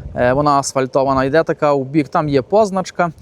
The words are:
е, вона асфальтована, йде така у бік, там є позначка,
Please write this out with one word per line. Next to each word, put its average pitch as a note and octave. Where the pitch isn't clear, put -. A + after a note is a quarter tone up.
е, B2
вона C#3+
асфальтована, C3+
йде C#3+
така D3+
у C#3
бік, C#3
там D#3
є C#3
позначка, F#3